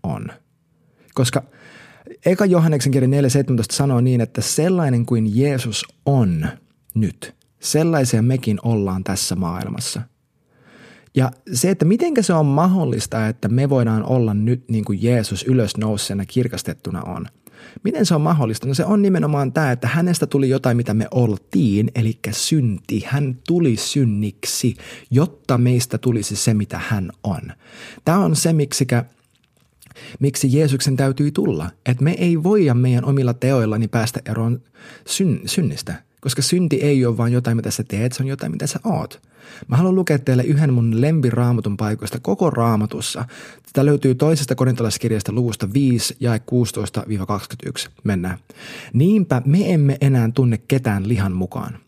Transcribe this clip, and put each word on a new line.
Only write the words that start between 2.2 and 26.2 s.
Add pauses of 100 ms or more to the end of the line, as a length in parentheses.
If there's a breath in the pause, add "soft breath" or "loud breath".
eka
Johanneksen
kirja
neljä
seitsemäntoista
sanoo
niin,
että
sellainen
kuin
Jeesus (220)
on (480)
nyt, (260)
sellaisia
mekin
ollaan
tässä
maailmassa. (1120 loud breath)
Ja (220)
se,
että
mitenkä
se
on
mahdollista,
että
me
voidaan
olla
nyt
niin
kuin
Jeesus
ylösnouseena
kirkastettuna
on. (580 loud breath)
Miten
se
on
mahdollista?
No
se
on
nimenomaan
tää,
että
hänestä
tuli
jotain,
mitä
me
oltiin,
elikkä
synti.
Hän
tuli
synniksi, (340 loud breath)
jotta
meistä
tulisi